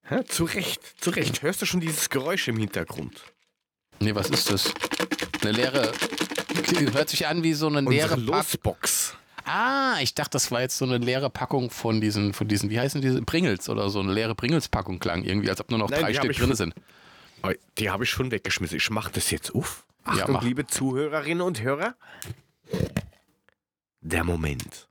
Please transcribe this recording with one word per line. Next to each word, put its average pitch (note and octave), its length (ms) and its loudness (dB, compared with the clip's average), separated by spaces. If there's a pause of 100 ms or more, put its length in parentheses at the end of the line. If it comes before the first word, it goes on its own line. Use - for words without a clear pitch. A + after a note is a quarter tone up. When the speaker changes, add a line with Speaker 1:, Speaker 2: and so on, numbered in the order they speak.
Speaker 1:
Ja, B3 160 0
zu - 200 -2
Recht, - 340 -4 (240)
zu F3+ 60 2
Recht. - 320 -2
Hörst F3 220 -2
du - 20 -2
schon F3+ 140 0
dieses E3 320 -2
Geräusch D3 360 0
im A2+ 100 0
Hintergrund? F2 600 -4 (800)
Speaker 2:
Nee, G#2 140 2
was F#2+ 160 0
ist - 220 2
das? - 220 2 (680)
Eine G#2 120 2
leere, B2 380 0 (1000)
hört D3 160 2
sich - 160 -2
an D#3+ 160 0
wie D#3+ 120 4
so D3+ 120 0
eine D3 140 2
Speaker 1:
Unsere C3 140 4
Speaker 2:
leere D3+ 220 4
Pack- C#3 300 0
Speaker 1:
Losbox. - 680 -2 (300)
Speaker 2:
Ah, B3 560 2
ich B2 120 0
dachte, - 200 -2
das - 180 0
war A#2+ 100 2
jetzt B2+ 160 0
so C#3 80 2
eine B2 140 2
leere B2+ 320 2
Packung B2+ 400 0
von A2+ 280 2
diesen, G#2 340 4
von G#2+ 140 -2
diesen, G2+ 220 2
wie A2+ 100 0
heißen C#3 220 0
diese? C3 220 4
Pringles D#3 460 2
oder G#2 200 2
so. G2+ 120 0
Eine F#2+ 120 2
leere A2+ 220 2
Pringles-Packung B2 640 0
klang F2 240 -2
irgendwie, G2+ 260 2
als - 120 0
ob - 100 -6
nur A2+ 80 2
noch G#2 100 2
Speaker 1:
Nein, D3+ 120 2
Speaker 2:
drei G#2+ 100 2
Speaker 1:
die - 80 2
hab - 60 2
Speaker 2:
Stück - 80 0
Speaker 1:
ich - 40 -2
Speaker 2:
drin - 120 4
Speaker 1:
schon B2+ 80 4
Speaker 2:
sind. E2+ 180 -2 (680)
Speaker 1:
Oh, F#2+ 100 0 (280)
die G#2 100 2
hab G2 120 -2
ich A#2+ 100 0
schon C3 180 -2
weggeschmissen. F#2+ 480 -2
Ich - 140 0
mach G#2+ 180 -2
das - 220 -2
jetzt - 240 -4
auf. - 300 -4 (200)
Speaker 2:
Ja, - 160 2
Speaker 1:
Achtung, C#3 120 2
Speaker 2:
mach. A#2 100 2
Speaker 1:
liebe B2+ 240 0
Zuhörerinnen D3 760 -2
und F3 200 -2
Hörer. D3 340 -2 (2000)
Der E2 220 0
Moment. D#2+ 680 -2